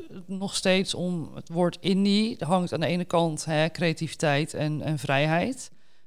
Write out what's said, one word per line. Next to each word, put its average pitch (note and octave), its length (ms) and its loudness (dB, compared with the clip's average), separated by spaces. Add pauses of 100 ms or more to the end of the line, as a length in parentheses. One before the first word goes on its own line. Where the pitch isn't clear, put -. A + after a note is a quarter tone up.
(260)
nog F#3+ 300 -6
steeds F#3 380 2
om E3+ 420 -4
het - 140 -12
woord E3+ 300 0
indie. G3+ 600 2
Er D3+ 80 -6
hangt F3+ 260 2
aan D#3 60 0
de E3 80 0
ene F3 180 0
kant, E3 400 2
hè, D#3 240 2
creativiteit D#3+ 840 0
en, D3+ 280 -2
en D3+ 180 -2
vrijheid. D#3 720 0 (360)